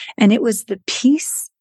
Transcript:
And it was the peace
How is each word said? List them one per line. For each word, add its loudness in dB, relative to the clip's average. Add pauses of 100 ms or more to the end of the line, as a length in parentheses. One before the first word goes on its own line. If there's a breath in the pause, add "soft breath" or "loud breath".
(160 loud breath)
And 6
it 2
was -2
the -8
peace -2 (100)